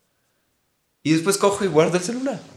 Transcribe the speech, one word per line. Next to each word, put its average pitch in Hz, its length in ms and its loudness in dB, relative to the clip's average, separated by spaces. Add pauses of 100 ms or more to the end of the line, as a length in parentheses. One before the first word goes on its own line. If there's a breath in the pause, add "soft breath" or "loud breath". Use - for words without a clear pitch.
(1040)
Y 147 100 2
después 175 240 0
cojo 202 260 0
y 196 40 0
guardo 165 300 2
el 180 60 -2
celular. 254 360 -6 (180)